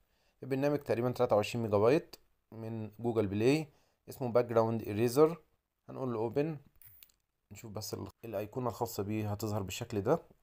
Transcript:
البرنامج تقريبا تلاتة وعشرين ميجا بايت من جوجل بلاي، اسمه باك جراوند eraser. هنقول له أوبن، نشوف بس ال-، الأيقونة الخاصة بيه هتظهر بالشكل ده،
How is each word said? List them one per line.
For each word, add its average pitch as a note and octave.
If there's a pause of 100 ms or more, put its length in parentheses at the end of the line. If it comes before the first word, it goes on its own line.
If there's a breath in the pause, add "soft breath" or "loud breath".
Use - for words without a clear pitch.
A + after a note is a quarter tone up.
(420)
البرنامج C3+
تقريبا B2+
تلاتة B2
وعشرين A2+
ميجا G#2
بايت B2+ (360)
من A2
جوجل A2+
بلاي، B2+ (400)
اسمه A#2
باك A#2+
جراوند A2+
eraser. B2 (480)
هنقول B2+
له A2
أوبن، C#3 (960)
نشوف G#2+
بس G#2
ال-، G2 (160)
الأيقونة A2+
الخاصة A2+
بيه G#2
هتظهر G#2
بالشكل G2
ده، C3+ (200)